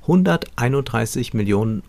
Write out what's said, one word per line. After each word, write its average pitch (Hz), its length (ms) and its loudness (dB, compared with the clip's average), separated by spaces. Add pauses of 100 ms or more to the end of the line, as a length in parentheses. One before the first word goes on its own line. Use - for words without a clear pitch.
hunderteinunddreißig 135 1300 0
Millionen 104 540 0